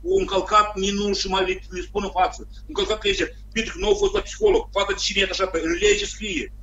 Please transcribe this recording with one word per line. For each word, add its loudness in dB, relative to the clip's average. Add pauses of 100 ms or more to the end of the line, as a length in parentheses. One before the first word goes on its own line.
o 2
încălcat, 2
nici 0
nu 0
și -2
mai 2
le, -2
le -8
spun -4
în -4
față. 0 (200)
Încălcat -2
că -2
este, -2 (160)
pentru -4
că -10
nu 0
au 6
fost 2
la 2
psiholog. 2
Fata 0
de -4
cine 0
e 2
așa, 0
pe, -2
în 0
lege 4
scrie. -6